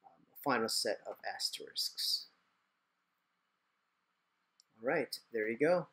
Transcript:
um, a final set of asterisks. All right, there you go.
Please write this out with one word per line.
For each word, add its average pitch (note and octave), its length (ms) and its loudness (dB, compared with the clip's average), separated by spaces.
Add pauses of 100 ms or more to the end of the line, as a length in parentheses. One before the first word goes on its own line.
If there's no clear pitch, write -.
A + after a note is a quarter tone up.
um, - 280 -20
a - 40 -20
final A#2 320 2
set - 380 0
of - 180 -10
asterisks. - 1040 -4 (2500)
All A2+ 80 -4
right, D3 320 -2 (120)
there A2 160 0
you A#2 80 -2
go. D#3+ 360 4